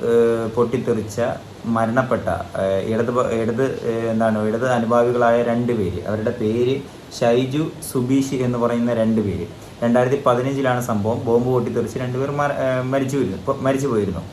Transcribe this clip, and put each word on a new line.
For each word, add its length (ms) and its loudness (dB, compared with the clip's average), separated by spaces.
ഏ, 20 4
പൊട്ടിത്തെറിച്ച 640 0
മരണപ്പെട്ട, 640 0
ഏ, 40 0
ഇടത് 220 0
പ-, 160 0
ഇടത്, 240 0
ഏ, 40 0
എന്താണ്, 380 0
ഇടത് 280 0
അനുഭാവികളായ 640 4
രണ്ട് 300 0
പേര്, 340 -2
അവരുടെ 340 -2
പേര് 340 2
ഷൈജു, 520 2
സുബീഷ് 440 2
എന്ന് 220 0
പറയുന്ന 360 2
രണ്ട് 280 2
പേര്. 240 -2
രണ്ടായിരത്തി 420 2
പതിനഞ്ചിലാണ് 640 0
സംഭവം. 360 0
ബോംബ് 280 2
പൊട്ടിത്തെറിച്ച് 460 -2
രണ്ട് 180 -4
പേർ 140 -2
മര-, 340 -2
ഏ, 160 0
മരിച്ചു 360 0
വീഴുന്നു, 200 0
ഇപ്പൊ 160 -2
മരിച്ചു 200 2
പോയിരുന്നു. 460 0